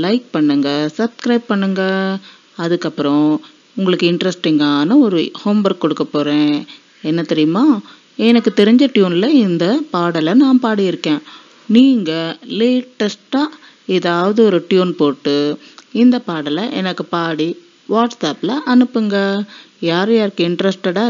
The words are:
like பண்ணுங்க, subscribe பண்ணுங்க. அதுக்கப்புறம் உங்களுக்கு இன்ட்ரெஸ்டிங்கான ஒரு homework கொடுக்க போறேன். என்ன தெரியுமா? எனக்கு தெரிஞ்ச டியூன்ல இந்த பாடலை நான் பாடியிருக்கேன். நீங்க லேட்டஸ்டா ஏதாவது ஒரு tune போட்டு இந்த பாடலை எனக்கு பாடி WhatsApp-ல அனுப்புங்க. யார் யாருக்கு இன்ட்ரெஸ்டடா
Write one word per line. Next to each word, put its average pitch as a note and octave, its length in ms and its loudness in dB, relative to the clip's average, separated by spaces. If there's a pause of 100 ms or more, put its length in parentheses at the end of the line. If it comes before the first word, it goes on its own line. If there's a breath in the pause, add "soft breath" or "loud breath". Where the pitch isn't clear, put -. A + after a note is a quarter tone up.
like A#3 220 -2 (100)
பண்ணுங்க, C#3+ 340 0 (280)
subscribe A#3 540 -2
பண்ணுங்க. G3 320 -2 (800 loud breath)
அதுக்கப்புறம் D3+ 640 0 (480 loud breath)
உங்களுக்கு F3+ 340 0
இன்ட்ரெஸ்டிங்கான D#3+ 960 0
ஒரு F3+ 140 0 (220)
homework G3+ 420 0
கொடுக்க D3+ 200 -2 (120)
போறேன். D3 380 0 (560 loud breath)
என்ன E3 120 -2 (100)
தெரியுமா? E3 340 0 (640 loud breath)
எனக்கு A#3 300 2
தெரிஞ்ச A#3 240 6 (120)
டியூன்ல F#3 320 2 (180)
இந்த E3+ 200 0 (280)
பாடலை E3+ 480 0
நான் C4 240 2
பாடியிருக்கேன். F#3+ 560 -2 (540 loud breath)
நீங்க A#3+ 360 4 (480)
லேட்டஸ்டா B3 840 -2 (540 loud breath)
ஏதாவது F3+ 500 0
ஒரு F3+ 120 2 (100)
tune F3+ 220 2 (100)
போட்டு C#3+ 340 0 (680 loud breath)
இந்த B3 140 6 (120)
பாடலை D#3 380 -6 (140)
எனக்கு F3 260 -6 (100)
பாடி E3 340 -2 (440)
WhatsApp-ல A3+ 640 -2 (140)
அனுப்புங்க. B3 440 2 (720 loud breath)
யார் F#3 280 0
யாருக்கு G3 320 -2
இன்ட்ரெஸ்டடா F#3+ 600 -2